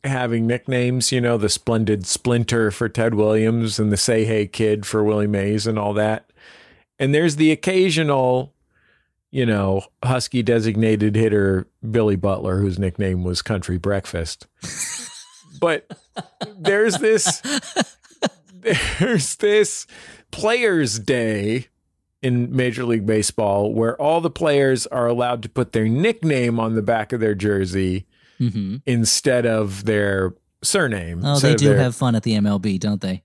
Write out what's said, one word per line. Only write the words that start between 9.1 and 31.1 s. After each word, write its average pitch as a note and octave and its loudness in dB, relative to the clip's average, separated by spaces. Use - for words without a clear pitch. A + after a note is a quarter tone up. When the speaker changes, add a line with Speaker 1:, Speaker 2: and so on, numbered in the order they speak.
Speaker 1:
you C3 0
know, G2 0
Husky B2 -2
designated G#2+ 2
hitter, G2+ 2
Billy G#2+ 2
Butler, F#2+ -2
whose F#2+ 0
nickname F#2 -2
was F2+ -4
Country F#2 -4
Breakfast. F2 -6
<laughs> - -12
But E3 -2
there's G3+ 2
this, A3 2
<laughs> - -6
there's E3+ -2
this G#3 2
Players' G3 0
Day A2+ 0
in B2 0
Major B2 0
League A2+ 0
Baseball G#2 0
where A2+ 0
all D#3+ 2
the E3 -2
players C#3 2
are B2 -2
allowed A#2+ -2
to A2+ -10
put B2 -4
their A2 0
nickname C3+ 0
on A2+ -2
the A2+ 0
back A2 -2
of A#2+ -4
their A2 0
jersey F#2+ 0
Speaker 2:
Mm-hmm. G#2 -2
Speaker 1:
instead A#2+ 2
of G#2 -2
their G2 0
surname, F#2+ -2